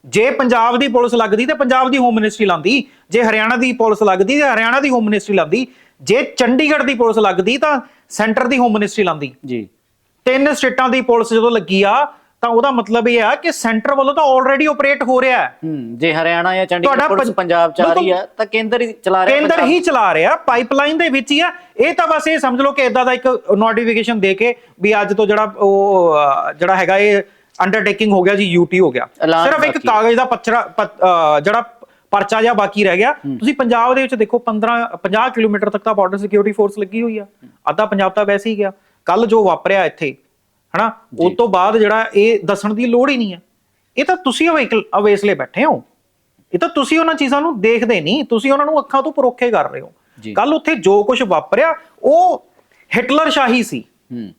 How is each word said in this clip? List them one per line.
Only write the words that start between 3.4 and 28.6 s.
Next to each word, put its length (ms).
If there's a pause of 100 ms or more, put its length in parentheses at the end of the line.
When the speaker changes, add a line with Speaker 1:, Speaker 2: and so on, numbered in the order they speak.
Speaker 1:
ਦੀ 160
ਪੁਲਿਸ 300
ਲੱਗਦੀ 380
ਤੇ 80
ਹਰਿਆਣਾ 320
ਦੀ 80
ਹੋਮ 160
ਮਿਨਿਸਟਰੀ 320
ਲਾਉਂਦੀ, 300 (360)
ਜੇ 200
ਚੰਡੀਗੜ੍ਹ 640
ਦੀ 100
ਪੁਲਿਸ 240
ਲੱਗਦੀ 400
ਤਾਂ 220 (280)
ਸੈਂਟਰ 380
ਦੀ 120
ਹੋਮ 140
ਮਿਨਿਸਟਰੀ 320
ਲਾਉਂਦੀ। 280 (140)
Speaker 2:
ਜੀ। 220 (560)
Speaker 1:
ਤਿੰਨ 300
ਸਟੇਟਾਂ 340
ਦੀ 120
ਪੁਲਿਸ 320
ਜਦੋਂ 180
ਲੱਗੀ 320
ਆ, 260 (320)
ਤਾਂ 100
ਉਹਦਾ 200
ਮਤਲਬ 380
ਇਹ 140
ਆ 120
ਕਿ 180
ਸੈਂਟਰ 420
ਵੱਲੋਂ 200
ਤਾਂ 100
already 460
operate 360
ਹੋ 140
ਰਿਹਾ 220
ਹੈ। 220
Speaker 2:
ਹੂੰ, 340
ਜੇ 160
ਹਰਿਆਣਾ 420
ਜਾਂ 100
ਚੰਡੀਗੜ੍ਹ 300
Speaker 1:
ਤੁਹਾਡਾ 120
Speaker 2:
ਪੁਲਿਸ 200
Speaker 1:
ਪੰ-, 60
Speaker 2:
ਪੰਜਾਬ 380
ਚ 80
ਆ 120
ਰਹੀ 180
ਆ, 40
Speaker 1:
ਬਿਲਕੁਲ। 220
Speaker 2:
ਤਾਂ 100
ਕੇਂਦਰ 340
ਹੀ 120
ਚਲਾ 340
ਰਿਹਾ 100
Speaker 1:
ਕੇਂਦਰ 140
Speaker 2:
ਪੰਜਾਬ। 180
Speaker 1:
ਹੀ 120
ਚਲਾ 340
ਰਿਹਾ, 220
ਪਾਈਪਲਾਈਨ 640
ਦੇ 100
ਵਿੱਚ 240
ਹੀ 80
ਆ। 120 (240)
ਇਹ 180
ਤਾਂ 140
ਬਸ 200
ਇਹ 100
ਸਮਝ 220
ਲਓ 120
ਕਿ 100
ਏਦਾਂ 220
ਦਾ 80
ਇੱਕ 300 (140)
ਨੋਟੀਫਿਕੇਸ਼ਨ 640
ਦੇ 140
ਕੇ 200 (260)
ਵੀ 200
ਅੱਜ 140
ਤੋਂ 120
ਜਿਹੜਾ 300
ਉਹ, 580
ਅਹ, 380
ਜਿਹੜਾ 240
ਹੈਗਾ 220
ਇਹ 240 (380)
ਅੰਡਰਟੇਕਿੰਗ 520
ਹੋ 100
ਗਿਆ 120
ਜੀ, 100
ਯੂ 200